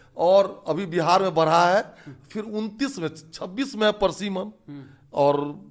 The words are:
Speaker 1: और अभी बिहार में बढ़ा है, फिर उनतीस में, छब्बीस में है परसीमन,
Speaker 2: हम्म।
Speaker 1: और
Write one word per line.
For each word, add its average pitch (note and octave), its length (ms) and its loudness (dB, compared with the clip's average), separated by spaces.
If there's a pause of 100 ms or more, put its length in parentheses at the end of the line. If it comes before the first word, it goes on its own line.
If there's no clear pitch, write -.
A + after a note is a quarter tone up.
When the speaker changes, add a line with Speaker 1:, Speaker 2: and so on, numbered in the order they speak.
(180)
Speaker 1:
और F#3+ 500 4
अभी E3 180 -2
बिहार E3+ 360 2
में F#3 140 -2
बढ़ा E3 300 4
है, G3 300 0 (340)
फिर G#3+ 140 -8
उनतीस A3 560 -6
में, D#3+ 100 -4 (240)
छब्बीस G#3 420 -8
में G#3+ 120 2
है G#3 40 4
परसीमन, G3 500 -2
Speaker 2:
हम्म। D3 420 -16 (300)
Speaker 1:
और C#3+ 380 2 (200)